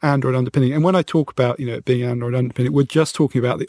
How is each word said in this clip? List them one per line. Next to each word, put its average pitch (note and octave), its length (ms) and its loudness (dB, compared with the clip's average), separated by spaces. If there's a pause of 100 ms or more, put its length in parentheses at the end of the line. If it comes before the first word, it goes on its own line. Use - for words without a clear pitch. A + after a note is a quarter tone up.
Android C3 340 0
underpinning. B2+ 360 0
And D#3 120 2
when F#3 100 4
I F3+ 80 2
talk D#3 300 -2
about, B2 260 0
you C3 80 -6
know, A#2 80 -6
it - 100 -10
being B2 200 0
Android A#2+ 280 -4
underpinning, B2+ 400 -2
we're C#3+ 120 4
just D#3 320 0
talking C3+ 240 0
about A#2+ 180 0
the - 100 -6